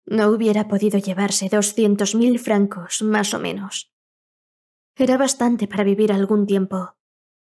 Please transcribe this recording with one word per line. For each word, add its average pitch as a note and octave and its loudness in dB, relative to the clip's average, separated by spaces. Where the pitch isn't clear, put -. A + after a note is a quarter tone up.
no G#3+ 2
hubiera G#3+ 2
podido G3+ 0
llevarse F#3+ -2
doscientos G#3 0
mil A#3 4
francos, G3+ -2
más G#3+ 0
o - -4
menos. F#3+ -10
Era B3+ 2
bastante A#3+ 0
para G3+ -2
vivir G3+ 2
algún G3+ 2
tiempo. F#3+ -2